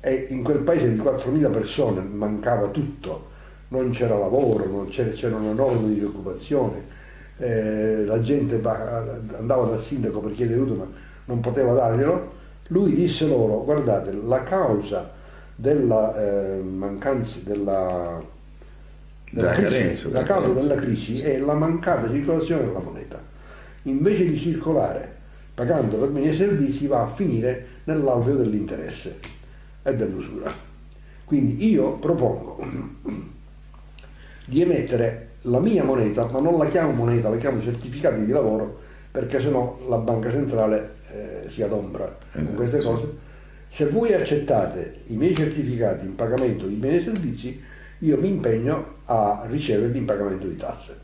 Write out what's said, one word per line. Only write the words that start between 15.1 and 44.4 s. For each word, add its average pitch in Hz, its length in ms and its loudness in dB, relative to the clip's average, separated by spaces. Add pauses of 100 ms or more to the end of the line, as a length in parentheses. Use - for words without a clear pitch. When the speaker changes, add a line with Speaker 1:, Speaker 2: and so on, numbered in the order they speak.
Speaker 1:
della, 113 600 2
eh, 101 440 0
mancanza, 101 840 -4
della, 92 800 -2 (1080)
della 87 220 2
Speaker 2:
Della - 0 -
Speaker 1:
crisi, 104 260 4
Speaker 2:
carenza, - 300 0
Speaker 1:
la - 60 -2
Speaker 2:
della 127 120 2
Speaker 1:
causa 190 220 2
Speaker 2:
carenza. 127 140 4
Speaker 1:
della 143 200 2
crisi 117 400 -2
è 139 160 2
la 143 160 2
mancata 156 560 2
circolazione 156 560 0
della 92 140 -4
moneta. - 420 -12 (640)
Invece 170 420 4
di 151 120 2
circolare 156 800 -2 (420)
pagando 117 380 2
per 127 140 2
beni 147 180 0
e 151 40 2
servizi 151 540 2
va 127 140 2
a 107 120 0
finire 127 520 0 (180)
nell'alveo 139 540 2
dell'interesse - 800 -2 (680)
e 135 100 0
dell'usura. 98 560 -4 (760)
Quindi 135 440 2
io 160 280 4
propongo - 680 0 (1800)
di 135 160 2
emettere 127 640 0 (140)
la 123 180 2
mia 190 240 4
moneta, 120 440 2
ma 131 120 -2
non 165 180 4
la 147 120 4
chiamo 160 240 2
moneta, 117 340 2
la 107 80 2
chiamo 120 260 0
certificati 120 600 -2
di 107 80 2
lavoro, 110 480 0 (320)
perché 127 300 -2
sennò 123 380 0 (100)
la 117 80 2
banca 113 340 0
centrale, 113 600 2 (200)
eh, - 380 -10
si - 120 -6
adombra 101 560 -4 (140)
Speaker 2:
Eh, 76 140 -4
Speaker 1:
con 104 100 -4
queste 120 240 0
Speaker 2:
sì. - 80 0
Speaker 1:
cose. 117 200 0 (600)
Se - 220 0
voi 220 240 2
accettate 113 960 0